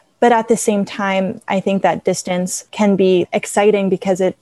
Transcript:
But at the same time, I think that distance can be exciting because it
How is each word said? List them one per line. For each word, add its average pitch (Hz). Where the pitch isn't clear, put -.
But 240
at 226
the 226
same 208
time, 190
I 196
think 196
that 170
distance 180
can 202
be 185
exciting 202
because 185
it 185